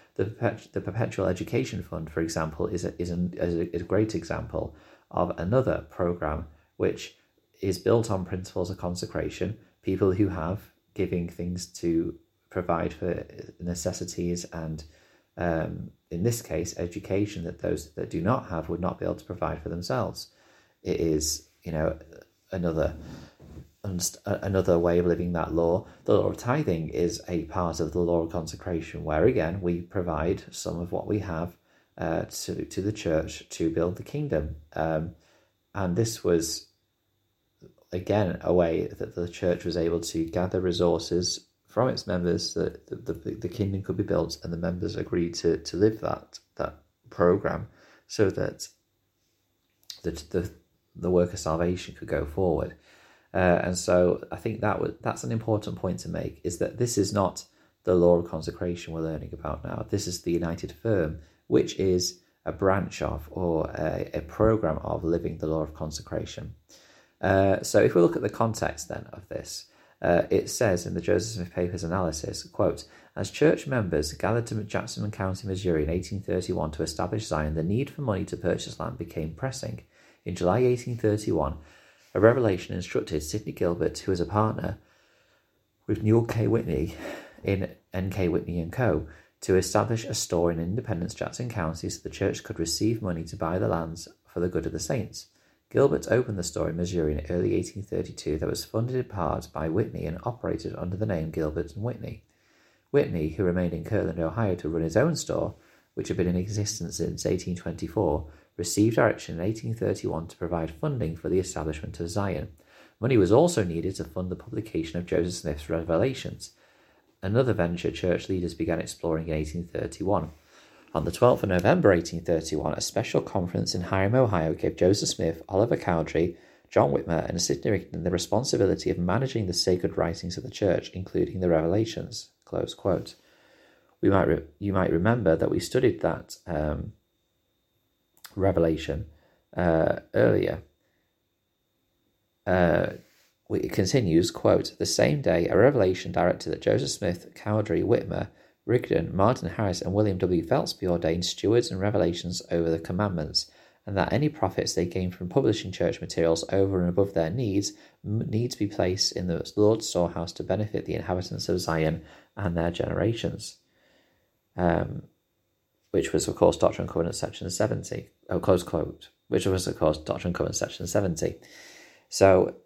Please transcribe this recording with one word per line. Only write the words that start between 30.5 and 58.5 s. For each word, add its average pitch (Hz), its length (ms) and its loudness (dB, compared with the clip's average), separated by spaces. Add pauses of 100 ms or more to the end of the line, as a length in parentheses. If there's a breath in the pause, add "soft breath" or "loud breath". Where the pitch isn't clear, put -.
some 85 300 -6
of 87 120 -6
what - 140 -4
we 104 140 0
have, 87 360 -6 (420 soft breath)
uh, 85 240 -2
to, - 420 -8
to - 160 -8
the 101 120 0
church 78 580 -2
to 82 200 -2
build 85 260 0
the - 60 -12
kingdom. 78 540 -2 (180)
Um, 80 400 -2 (600 soft breath)
and 92 220 -2
this 113 280 0
was, 87 420 0 (1200)
again, 90 520 0
a 85 100 2
way 87 340 4
that - 280 -10
the 87 140 -4
church 87 360 0
was 87 120 -2
able 85 240 0
to 82 240 -4
gather 90 360 0
resources 87 840 0 (200)
from 123 220 0
its - 180 -4
members, 87 480 0
that - 320 -4
the, - 260 -8
the, - 180 -8
the - 180 -6
kingdom 98 340 -2
could 90 140 -6
be 104 60 0
built, 85 400 0
and 87 100 -8
the 85 60 -4
members 90 380 -4
agreed 87 380 -2
to, 82 240 2
to - 180 -10
live 110 240 4
that, - 380 -6 (180)
that - 220 -6 (300)
program 92 600 2 (380 soft breath)
so 104 220 2
that - 400 -4 (1300)
the, 82 80 -4 (200)
the, 90 200 -2 (460)
the 87 140 -2
work 90 220 4
of 92 60 -10
salvation 87 560 -2
could - 140 -14
go 73 180 -2
forward. 87 480 0 (580 soft breath)
Uh, 90 320 6
and 90 140 -2
so 90 520 4
I - 60 -8
think 107 240 -4
that 104 200 0
was, - 200 -2
that's - 240 -4
an 120 80 -4
important 110 440 -2
point 90 240 -4
to - 100 -10
make, 82 340 -6
is - 140 -4
that - 180 -2
this 120 220 0
is - 160 2
not 95 320 2 (380 soft breath)
the 92 100 4
law 87 240 8
of - 120 -4
consecration 85 640 -6